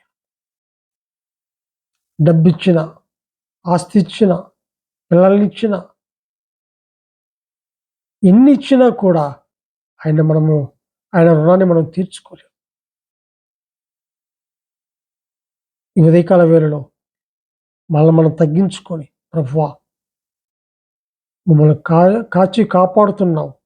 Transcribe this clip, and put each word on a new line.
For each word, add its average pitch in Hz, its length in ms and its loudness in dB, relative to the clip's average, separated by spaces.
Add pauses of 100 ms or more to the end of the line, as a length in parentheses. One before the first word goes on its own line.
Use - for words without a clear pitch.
(2250)
డబ్బిచ్చిన, 165 720 0 (680)
ఆస్తి 175 320 -4
ఇచ్చిన, 185 520 -4 (600)
పిల్లల్నిచ్చిన, 196 800 0 (2250)
ఎన్ని 240 280 4
ఇచ్చినా 254 360 0
కూడా 160 540 -4 (640)
ఆయన 156 160 0
మనము, 156 500 -2 (420)
ఆయన 170 140 4
రుణాన్ని 170 380 2
మనం 165 180 0
తీర్చుకోలేము. - 640 -12 (3500)
ఈ 160 120 4
ఉదయకాల 175 340 2
వేళలో 156 480 0 (1000)
మనల్ని 160 220 2
మనం 160 180 2
తగ్గించుకొని, 160 800 -4 (240)
"ప్రభువా, 151 440 -6 (1700)
మమ్మల్ని 151 280 2
కా-, 180 480 0
కాచి 190 420 -2
కాపాడుతున్నావు 185 880 -2 (120)